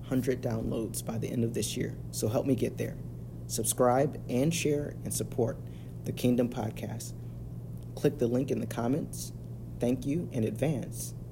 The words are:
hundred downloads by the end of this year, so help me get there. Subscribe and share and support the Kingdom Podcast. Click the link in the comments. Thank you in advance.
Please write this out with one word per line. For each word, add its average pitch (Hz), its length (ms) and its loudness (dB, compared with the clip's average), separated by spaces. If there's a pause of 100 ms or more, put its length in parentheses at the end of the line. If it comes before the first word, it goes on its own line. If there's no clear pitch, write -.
hundred 127 380 2
downloads 117 640 -2
by - 140 -2
the 113 100 -2
end 120 160 2
of 117 120 0
this - 200 0
year, - 220 -2 (140)
so - 160 0
help 117 180 2
me 139 80 6
get - 240 0
there. - 180 -2 (520)
Subscribe 123 840 4
and 135 240 4
share 147 400 2 (100)
and 107 80 -4
support - 460 0 (460)
the - 80 -2
Kingdom 123 380 4
Podcast. 110 640 -4 (840)
Click - 240 2
the 120 80 4
link 123 240 2
in 113 80 2
the 113 80 -2
comments. - 680 -2 (460)
Thank 127 260 2
you 139 260 0
in 120 120 2
advance. 123 720 0 (160)